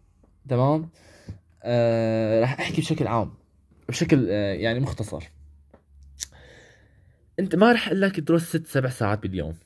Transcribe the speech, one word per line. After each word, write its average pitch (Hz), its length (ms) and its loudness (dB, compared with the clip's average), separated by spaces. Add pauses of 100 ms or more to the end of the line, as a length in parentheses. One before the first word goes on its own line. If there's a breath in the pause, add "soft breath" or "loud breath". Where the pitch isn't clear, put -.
(500)
تمام؟ 143 400 0 (720 loud breath)
آه، 113 800 2
رح 131 180 0
أحكي - 220 -4
بشكل 151 260 -2
عام، 107 260 -2 (560)
بشكل، 135 400 2
آه، 101 240 -2
يعني 113 260 -2
مختصر. 101 440 -6 (2250 soft breath)
أنت 196 160 -2
ما 214 160 8
رح 233 160 0
أقول 196 140 -2
لك 196 140 2
تدرس 165 280 2
ست 160 240 -4
سبع 131 220 0
ساعات 107 340 -2
باليوم. 82 320 -6 (100)